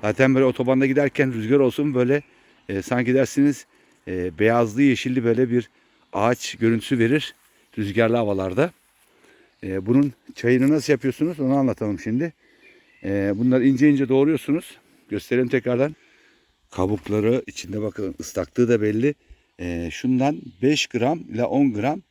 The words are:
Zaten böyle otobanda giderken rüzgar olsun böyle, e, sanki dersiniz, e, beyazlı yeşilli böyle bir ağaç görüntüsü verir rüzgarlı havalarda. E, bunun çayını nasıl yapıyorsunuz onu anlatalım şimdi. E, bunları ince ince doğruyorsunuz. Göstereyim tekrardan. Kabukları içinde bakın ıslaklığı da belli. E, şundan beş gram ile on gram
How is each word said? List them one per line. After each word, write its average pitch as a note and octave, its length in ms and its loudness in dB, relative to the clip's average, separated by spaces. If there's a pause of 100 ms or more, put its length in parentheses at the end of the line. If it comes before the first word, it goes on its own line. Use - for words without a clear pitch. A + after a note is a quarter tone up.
Zaten C3 340 2
böyle C3+ 100 4
otobanda C3 420 2
giderken C3+ 460 0
rüzgar A2+ 260 0
olsun C#3 360 0
böyle, B2+ 280 0 (460)
e, G2 140 -4
sanki B2 320 0
dersiniz, C#3 520 0 (420)
e, F2+ 300 -6
beyazlı A2+ 440 2
yeşilli B2 420 0
böyle A#2 260 2
bir A#2+ 200 -2 (420)
ağaç A2+ 420 -2
görüntüsü A2+ 440 0
verir A#2+ 360 0 (440)
rüzgarlı A2 380 0
havalarda. G2+ 560 -2 (880)
E, F#2+ 240 -6
bunun C3 260 2 (220)
çayını B2+ 360 2
nasıl D3+ 220 0
yapıyorsunuz D3 480 -4
onu C3 140 0
anlatalım A2+ 440 -2
şimdi. C3+ 340 -4 (720)
E, G2+ 300 -2
bunları B2 320 2
ince C#3 240 4
ince C#3 180 2
doğruyorsunuz. C#3+ 680 0 (300)
Göstereyim B2 400 -2
tekrardan. B2+ 480 -2 (760)
Kabukları G#2 760 -2
içinde G2+ 360 -10
bakın G2+ 380 -8
ıslaklığı G2+ 480 -2
da A2+ 140 2
belli. A2+ 320 0 (460)
E, E2+ 320 -6
şundan C3 500 -2 (200)
beş C#3+ 240 0
gram B2+ 320 -2
ile A#2 260 -6
on B2+ 280 2
gram C3 380 -4